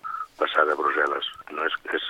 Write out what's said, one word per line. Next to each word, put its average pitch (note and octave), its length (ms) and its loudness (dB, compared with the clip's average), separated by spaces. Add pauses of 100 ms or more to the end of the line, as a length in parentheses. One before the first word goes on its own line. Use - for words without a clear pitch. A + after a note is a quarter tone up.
(380)
passada D2+ 340 4
a D2 40 0
Brussel·les. D2 520 0 (240)
No D#2 140 -4
és, E2 100 -2 (160)
és, D#2+ 180 0